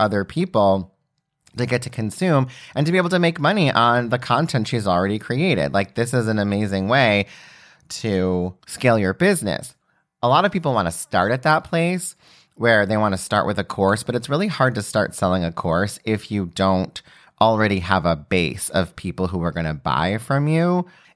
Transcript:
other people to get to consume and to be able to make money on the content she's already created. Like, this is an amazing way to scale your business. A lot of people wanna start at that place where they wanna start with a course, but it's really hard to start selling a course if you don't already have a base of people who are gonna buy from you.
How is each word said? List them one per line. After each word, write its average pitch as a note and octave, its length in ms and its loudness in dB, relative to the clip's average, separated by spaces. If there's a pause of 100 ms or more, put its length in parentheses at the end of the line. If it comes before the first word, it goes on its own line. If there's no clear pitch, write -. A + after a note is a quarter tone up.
other G2+ 240 0
people G2+ 680 0 (680)
to B2 80 -2
get B2 180 -2
to - 60 -12
consume C3 580 0 (280)
and D3 100 0
to E3 60 -2
be F#3 60 2
able F3 120 2
to F3+ 100 2
make E3+ 200 2
money E3 320 2
on A#2+ 380 2
the B2 100 0
content B2+ 480 0
she's G#2 200 -2
already G2 320 2
created. A#2+ 540 0
Like, G2 220 -2
this A#2 180 -2
is A#2 140 0
an G#2+ 120 0
amazing G2+ 480 0
way A2 400 2 (600)
to F#2 680 -2 (120)
scale A#2 300 2
your F#2+ 160 2
business. F3 600 -2 (480)
A A#2+ 60 2
lot D#3+ 160 4
of G3 60 0
people D#3+ 220 -2
wanna F2+ 180 0
start G2 400 -2
at B2+ 120 -4
that D#3 200 2
place F3 520 -4 (400)
where A2 300 4
they G#2+ 120 0
wanna G#2 200 0
start G2+ 300 -2
with G#2 120 -2
a F#2+ 40 -2
course, G2+ 400 0
but A#2+ 120 -4
it's A#2+ 140 -6
really E3+ 180 -2
hard C3 280 0
to G#2+ 60 -4
start - 340 -2
selling F#2 280 0
a E2 80 -2
course F2+ 540 -2
if G#2+ 260 -4
you G2+ 140 -2
don't F#2+ 560 0 (380)
already G#2+ 400 4
have F2+ 260 0
a E2+ 100 2
base D2+ 540 -2
of F2+ 260 -2
people F#2 320 -6
who F2 160 -4
are E2+ 80 -2
gonna D#2+ 220 -4
buy D#2 440 -2
from C#3+ 300 -2
you. F3 380 0 (300)